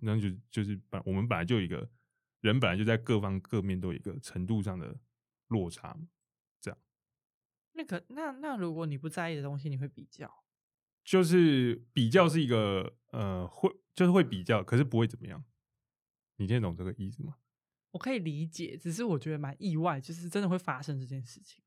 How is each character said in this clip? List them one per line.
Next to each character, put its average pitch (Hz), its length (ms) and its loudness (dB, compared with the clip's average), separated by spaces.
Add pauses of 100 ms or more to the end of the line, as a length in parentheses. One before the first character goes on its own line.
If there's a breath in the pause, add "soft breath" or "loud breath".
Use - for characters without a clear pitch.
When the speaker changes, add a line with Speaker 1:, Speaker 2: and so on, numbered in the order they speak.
Speaker 1:
那 110 180 0
就， 101 120 0 (200)
就 107 140 -2
是 101 240 -4
本-， 95 160 -8
我 95 80 -2
们 98 160 0
本 104 100 0
来 85 60 -2
就 127 120 2
有 107 40 2
一 90 80 -2
个， 82 200 -6 (520)
人 113 180 4
本 113 120 4
来 87 60 0
就 107 80 0
在 113 120 4
各 117 240 2
方 98 180 -2
各 101 220 -2
面 95 180 -2
都 92 100 -4
有 85 60 -2
一 65 40 -6
个 101 220 -10
程 90 260 -6
度 107 160 0
上 92 160 -6
的 65 200 -12 (500)
落 95 220 0
差 - 220 -14
嘛， 160 160 -16 (500)
这 - 120 -10
样。 - 80 -12 (960)
Speaker 2:
那 320 100 -10
个， 302 240 -8
那， 285 240 -8
那 269 240 -8
如 175 160 -4
果 160 140 -6
你 147 100 -4
不 147 120 -8
在 170 220 -6
意 160 60 -6
的 143 60 -6
东 139 160 -6
西， 143 100 -8
你 139 80 -4
会 135 100 -6
比 - 240 -16
较？ - 320 -18 (640)
Speaker 1:
就 185 200 4
是 156 680 6
比 120 160 4
较 170 200 8
是 156 120 4
一 147 60 2
个， 104 480 2 (160)
呃， 95 380 -2
会， - 200 0 (240)
就 185 140 4
是 175 60 8
会 185 100 8
比 110 220 -4
较， 107 180 2
可 120 140 2
是 135 80 6
不 120 120 0
会 117 80 6
怎 113 140 -2
么 - 80 -14
样。 - 180 -12 (920)
你 101 100 -2
听 107 80 2
得 123 60 4
懂 87 160 -2
这 90 80 -8
个 92 120 -6
意 98 140 -8
思 143 140 -12
吗？ 156 140 -10 (520)
Speaker 2:
我 185 80 -8
可 262 160 -4
以 233 60 -2
理 160 260 -4
解， 160 300 -10
只 165 160 -6
是 196 100 -4
我 196 160 0
觉 156 140 -6
得 151 40 -4
蛮 143 220 -6
意 180 180 -2
外， 156 240 0
就 165 140 -10
是 170 140 -10
真 202 120 -2
的 202 80 2
会 180 80 2
发 165 240 -4
生 143 200 -6
这 131 40 -8
件 135 160 -8
事 117 200 -16
情。 - 260 -20